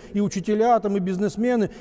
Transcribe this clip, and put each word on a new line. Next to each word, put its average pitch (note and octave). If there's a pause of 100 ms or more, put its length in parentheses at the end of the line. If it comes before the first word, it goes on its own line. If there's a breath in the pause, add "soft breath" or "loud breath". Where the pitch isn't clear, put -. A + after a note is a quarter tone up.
(120)
и G3+
учителя, G#3+
там, G3+
и G3
бизнесмены. G3+ (100)